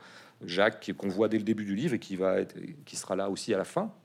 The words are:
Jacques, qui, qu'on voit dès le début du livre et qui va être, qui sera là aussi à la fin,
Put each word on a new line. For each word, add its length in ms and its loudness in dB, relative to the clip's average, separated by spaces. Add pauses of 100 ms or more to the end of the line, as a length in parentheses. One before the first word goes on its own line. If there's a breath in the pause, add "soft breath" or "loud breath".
(460 loud breath)
Jacques, 340 4
qui, 140 -6
qu'on 160 -4
voit 180 4
dès 80 2
le 80 2
début 220 2
du 80 0
livre 200 0
et 40 0
qui 180 -8
va 240 2
être, 160 -4 (300)
qui 100 -12
sera 180 -4
là 140 0
aussi 240 -2
à 60 2
la 60 0
fin, 280 -2 (120)